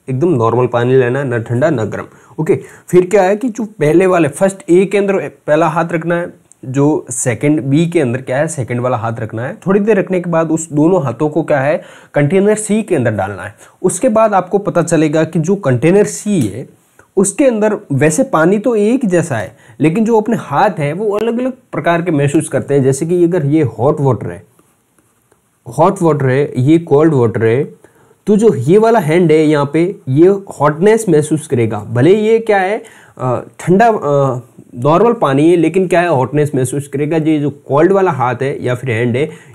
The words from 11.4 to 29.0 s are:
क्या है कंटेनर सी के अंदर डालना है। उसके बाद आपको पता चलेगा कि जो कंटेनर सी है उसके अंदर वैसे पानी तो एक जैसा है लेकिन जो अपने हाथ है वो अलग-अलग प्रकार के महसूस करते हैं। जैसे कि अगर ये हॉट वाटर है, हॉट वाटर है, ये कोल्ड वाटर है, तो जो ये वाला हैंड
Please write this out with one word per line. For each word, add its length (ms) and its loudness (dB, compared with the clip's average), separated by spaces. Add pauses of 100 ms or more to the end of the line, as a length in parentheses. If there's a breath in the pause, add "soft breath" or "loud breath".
क्या 180 0
है 220 -2 (320 loud breath)
कंटेनर 400 2
सी 280 -2
के 140 -2
अंदर 140 0
डालना 320 -6
है। 120 -14 (280 soft breath)
उसके 260 0
बाद 260 2
आपको 240 0
पता 240 -2
चलेगा 420 0
कि 140 -4
जो 180 0
कंटेनर 480 2
सी 360 -4
है 280 -6 (480 soft breath)
उसके 280 0
अंदर 320 0 (160)
वैसे 300 2
पानी 360 2
तो 180 -2
एक 300 0
जैसा 300 0
है 200 -8 (240 soft breath)
लेकिन 240 2
जो 160 2
अपने 160 -2
हाथ 340 0
है 220 -4
वो 240 -4
अलग-अलग 360 -2 (200)
प्रकार 300 -2
के 80 -4
महसूस 380 0
करते 260 -2
हैं। 80 2
जैसे 240 0
कि 180 2
अगर 220 0
ये 160 2
हॉट 380 0
वाटर 300 -2
है, 140 -14 (1300)
हॉट 240 2
वाटर 240 2
है, 300 0
ये 220 4
कोल्ड 360 2
वाटर 320 2
है, 180 2 (640 soft breath)
तो 100 4
जो 180 4
ये 240 2
वाला 200 4
हैंड 340 2